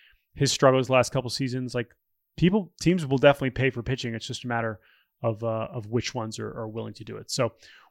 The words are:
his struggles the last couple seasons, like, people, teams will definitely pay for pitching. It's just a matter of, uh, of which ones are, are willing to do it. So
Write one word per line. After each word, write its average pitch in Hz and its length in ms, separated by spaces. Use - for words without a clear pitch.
his 139 180
struggles 131 360
the 131 60
last 127 200
couple 127 160
seasons, 127 440
like, 120 220
people, 180 460
teams 170 240
will 135 120
definitely 139 340
pay 131 180
for 123 120
pitching. 123 320
It's 117 140
just - 160
a 123 40
matter 113 340
of, 113 220
uh, 113 260
of 107 160
which 113 260
ones 110 260
are, 110 100
are 110 180
willing 110 280
to 107 100
do 107 100
it. 107 160
So 120 220